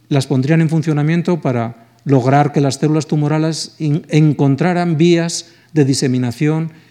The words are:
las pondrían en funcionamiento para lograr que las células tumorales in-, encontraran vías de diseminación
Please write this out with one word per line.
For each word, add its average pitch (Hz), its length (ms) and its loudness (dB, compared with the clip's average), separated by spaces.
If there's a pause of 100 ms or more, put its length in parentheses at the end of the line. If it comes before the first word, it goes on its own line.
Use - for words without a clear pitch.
las 139 200 0
pondrían 147 340 2
en 156 80 2
funcionamiento 160 720 -2
para 117 480 -6 (160)
lograr 135 480 2
que 151 80 0
las 135 140 0
células 151 300 -2
tumorales 156 720 -2
in-, 147 280 -2
encontraran 156 920 2
vías 170 540 0 (220)
de 156 100 4
diseminación 135 880 -2 (180)